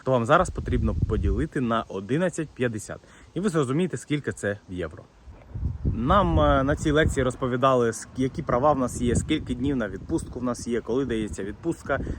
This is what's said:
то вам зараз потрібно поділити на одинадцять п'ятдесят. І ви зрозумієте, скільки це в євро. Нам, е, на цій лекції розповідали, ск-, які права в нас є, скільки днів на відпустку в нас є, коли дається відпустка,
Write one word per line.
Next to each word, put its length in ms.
то 80
вам 140
зараз 240
потрібно 460
поділити 520
на 220
одинадцять 640
п'ятдесят. 500
І 60
ви 100
зрозумієте, 480
скільки 340
це 280
в 40
євро. 300
Нам, 560
е, 240
на 120
цій 160
лекції 320
розповідали, 680
ск-, 160
які 260
права 300
в 60
нас 220
є, 140
скільки 400
днів 200
на 140
відпустку 500
в 40
нас 240
є, 140
коли 240
дається 380
відпустка, 560